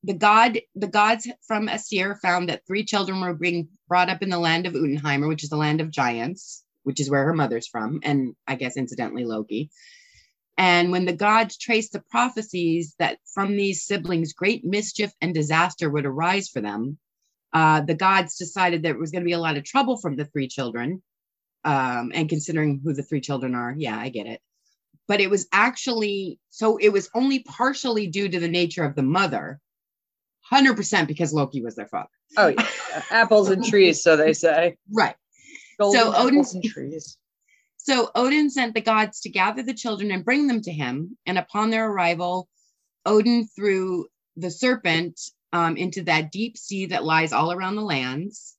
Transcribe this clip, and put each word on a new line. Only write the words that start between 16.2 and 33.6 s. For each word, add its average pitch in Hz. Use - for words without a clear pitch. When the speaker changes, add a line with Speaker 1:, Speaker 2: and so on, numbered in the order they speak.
Speaker 1:
for -
them, 107
uh, 156
the 151
gods 190
decided 175
there 156
was 156
gonna 175
be 170
a 170
lot 160
of 143
trouble 262
from 156
the 147
three 135
children. 127
Um, 127
and 160
considering 151
who 151
the 139
three 143
children 127
are, 120
yeah, 117
I 117
get 107
it. 113
But 202
it 190
was 196
actually, 208
so 220
it 214
was 202
only 262
partially 247
due 190
to 175
the 170
nature 170
of 147
the 147
mother, 139
hundred 269
percent 180
because 151
Loki 139
was 113
their 101
father. 104
Speaker 2:
Oh, 196
yeah, 226
yeah. 151
Speaker 1:
<laughs> -
Speaker 2:
Apples 214
and 190